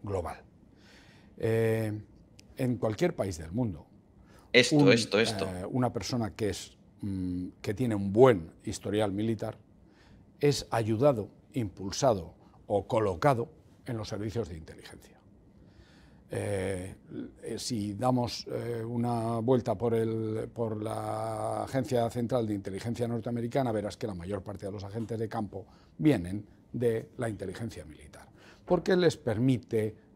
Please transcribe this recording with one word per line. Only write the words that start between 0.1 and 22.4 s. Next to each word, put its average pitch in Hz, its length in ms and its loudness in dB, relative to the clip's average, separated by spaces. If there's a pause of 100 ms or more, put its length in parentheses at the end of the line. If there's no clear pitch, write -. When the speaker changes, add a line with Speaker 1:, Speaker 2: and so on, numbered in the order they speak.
Speaker 1:
Eh, 113 560 2 (640)
en 123 200 0
cualquier 120 380 0
país 95 220 -4
del 82 140 -12
mundo, 101 340 -4 (680)
Speaker 2:
Esto, 123 240 8
Speaker 1:
un, 143 160 10
Speaker 2:
esto, 107 280 4
esto. 110 260 2
Speaker 1:
eh, 92 240 -6
una 123 240 0
persona 110 420 -4
que 107 140 -2
es, - 260 -8 (260)
mm, 92 460 -4 (140)
que 107 120 -2
tiene 113 220 0
un 98 160 -2
buen 104 400 8 (120)
historial 104 480 -2
militar 110 460 -4 (840)
es 147 320 2
ayudado, 113 580 2 (240)
impulsado 98 800 -2 (340)
o 101 200 0
colocado 113 640 2 (360)
en 120 120 -6
los 107 100 -8
servicios 107 420 -4
de 87 80 -10
inteligencia. - 600 -18 (1120)
Eh, 98 680 -4 (480)
eh, 107 160 -8
si 104 340 -4
damos, 120 580 0
eh, 117 320 -4
una 117 560 -2
vuelta 117 360 2
por 113 180 0
el, 113 600 -2
por 110 280 -4
la 110 840 -4
Agencia 120 460 0
Central 120 360 0